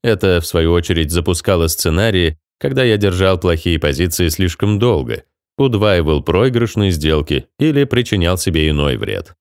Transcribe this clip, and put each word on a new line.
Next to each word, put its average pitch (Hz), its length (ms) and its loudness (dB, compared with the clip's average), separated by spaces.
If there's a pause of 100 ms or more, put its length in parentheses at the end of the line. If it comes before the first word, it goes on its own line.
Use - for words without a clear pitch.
Это, 95 380 2
в 82 80 -6
свою 82 240 0
очередь, 82 400 0
запускало 85 560 0
сценарии, 87 720 0 (180)
когда 135 260 -2
я 113 140 2
держал 95 400 2
плохие 85 420 0
позиции 82 500 0
слишком 98 500 -2
долго, 73 440 -2 (340)
удваивал 98 640 2
проигрышные 107 680 0
сделки 76 560 -2 (120)
или 143 240 2
причинял 98 540 0
себе 78 320 0
иной 73 260 0
вред. 50 460 -8